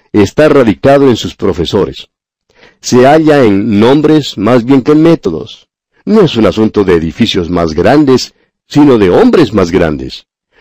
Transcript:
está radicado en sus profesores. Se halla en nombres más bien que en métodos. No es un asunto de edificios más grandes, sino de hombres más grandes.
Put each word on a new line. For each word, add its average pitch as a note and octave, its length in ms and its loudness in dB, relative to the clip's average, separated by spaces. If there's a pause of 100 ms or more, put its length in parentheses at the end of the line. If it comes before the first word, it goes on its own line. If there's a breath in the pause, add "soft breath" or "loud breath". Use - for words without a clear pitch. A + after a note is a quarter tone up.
(120)
está G#2+ 380 0
radicado C#3 580 2
en A2+ 80 0
sus - 200 -10
profesores. F2 720 -6 (760 soft breath)
Se B2 240 2
halla D3+ 380 2
en G#2 360 0
nombres D3 560 0
más A2+ 280 0
bien C3 180 0
que D3+ 100 0
en D3+ 80 2
métodos. D#3 680 -4 (360)
No G#3 160 0
es D3 160 0
un G#2+ 80 0
asunto G#2 400 0
de F2 120 0
edificios E2 520 -4
más E2+ 240 -2
grandes, B2+ 640 0 (320)
sino C#3+ 320 2
de G2 100 2
hombres C3+ 460 2
más F#2 160 0
grandes. D2+ 560 -4 (340 soft breath)